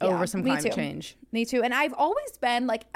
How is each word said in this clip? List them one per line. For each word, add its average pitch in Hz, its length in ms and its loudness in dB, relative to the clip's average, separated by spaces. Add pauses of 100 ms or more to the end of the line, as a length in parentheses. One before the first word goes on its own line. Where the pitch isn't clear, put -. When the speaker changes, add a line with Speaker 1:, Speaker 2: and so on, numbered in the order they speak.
Speaker 1:
Yeah, 180 80 2
Speaker 2:
over 180 180 2
some - 180 -2
Speaker 1:
me - 80 2
Speaker 2:
climate - 200 0
Speaker 1:
too. - 40 -2
Speaker 2:
change. 151 400 -6 (160)
Speaker 1:
Me 233 120 0
too. 240 200 2
And 247 100 2
I've 277 200 0
always 453 460 0
been, 247 280 0
like, 226 160 -2 (120)